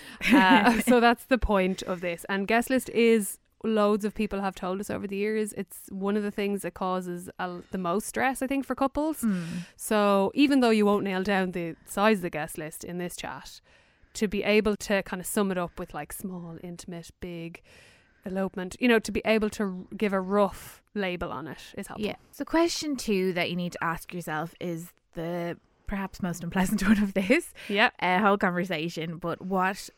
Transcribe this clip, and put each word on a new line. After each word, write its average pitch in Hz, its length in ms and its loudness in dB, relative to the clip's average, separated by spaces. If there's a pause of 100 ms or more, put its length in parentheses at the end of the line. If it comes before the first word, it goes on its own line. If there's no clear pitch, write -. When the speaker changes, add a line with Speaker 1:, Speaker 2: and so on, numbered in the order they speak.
(280)
Speaker 1:
Yeah. 214 480 6
Speaker 2:
Uh, 214 40 2
<laughs> - 80 0
so 247 120 8
that's 233 240 4
the 254 140 2
point 190 440 0
of 180 180 -4
this. 175 280 -6
And 196 200 -2
guest 226 220 2
list 262 200 0
is, 226 480 4 (260)
loads 214 400 2
of 208 100 -4
people 202 260 -2
have 196 160 -2
told 185 240 -4
us 208 100 -8
over 196 180 -6
the 196 80 -6
years, 214 360 -2
it's - 260 -10 (120)
one 196 260 -2
of 214 80 0
the 208 80 -4
things 202 300 -2
that 175 120 -8
causes 185 540 -4 (120)
a, 180 180 -6 (140)
the 196 60 -4
most 185 280 0
stress, 254 360 -2
I 262 60 0
think, 277 160 -2
for 254 120 -6
couples. 294 460 -2
Speaker 1:
Mm. 190 220 0 (320)
Speaker 2:
So 202 580 2
even 277 260 6
though 240 100 6
you 214 160 6
won't 202 180 4
nail 190 200 0
down 190 280 0
the 170 220 -4 (120)
size 208 320 2
of 175 40 -8
the 175 80 -4
guest 156 280 -8
list 156 260 -10
in 175 140 -8
this 180 180 -6
chat, - 440 -12 (540)
to 220 140 0
be - 160 -4
able 208 320 4
to 196 280 0
kind 185 160 -6
of 175 60 -10
sum 202 260 0
it 180 60 -2
up 175 200 -4
with, 180 160 -10
like, 151 180 -10
small, 175 500 -10
intimate, 175 480 -12 (100)
big, 170 420 -10 (640)
elopement, 185 520 -4
you 247 80 2
know, 233 120 6
to 208 120 -2
be 202 140 -2
able 214 240 2
to 214 160 -4
r-, 190 100 -4 (220)
give 202 160 0
a 190 80 2
rough 190 640 0 (120)
label 180 380 -4
on 160 140 -8
it 131 120 -10 (200)
is 196 80 -10
helpful. - 200 -8
Speaker 1:
Yeah. - 100 -6 (160)
So - 120 -8
question 320 520 2
two 190 360 2
that 170 160 0
you 175 80 -4
need 175 160 -2
to - 120 -10
ask 165 280 -4
yourself 165 480 -6
is 170 320 -6 (220)
the 170 420 -6 (300)
perhaps 196 340 -6
most 175 240 -4
unpleasant 190 380 2
<laughs> 190 60 4
one 214 140 8
of 196 120 0
this 202 400 2 (140)
Speaker 2:
Yeah. 214 220 4 (100)
Speaker 1:
uh, 180 180 2
whole 202 180 6
conversation, 170 800 -2
but 170 240 -6
what 190 580 -2